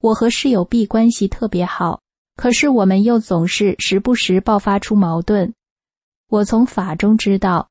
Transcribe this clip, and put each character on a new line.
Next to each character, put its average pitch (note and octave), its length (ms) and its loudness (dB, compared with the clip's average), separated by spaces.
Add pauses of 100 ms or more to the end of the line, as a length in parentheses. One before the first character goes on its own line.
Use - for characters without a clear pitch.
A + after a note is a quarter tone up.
我 A3 140 2
和 A3+ 160 0
室 - 180 -2
友 G3+ 160 2
B A3+ 220 0
关 A3+ 240 2
系 G3+ 180 -2
特 - 180 -6
别 F3+ 200 -2
好， - 340 -6 (360)
可 B3 160 0
是 C#4+ 180 0
我 A3+ 160 2
们 F#3+ 160 4
又 A#3 160 2
总 E3+ 280 -2
是 G3 320 0
时 - 220 0
不 B3 140 0
时 F#3+ 260 0
爆 G#3 180 0
发 G3 200 0
出 - 160 -4
矛 E3+ 260 2
盾。 G3+ 320 -2 (760)
我 G#3 120 2
从 A3 220 2
法 F#3+ 300 -4
中 G#3+ 240 2
知 G3 200 0
道 F#3 320 -2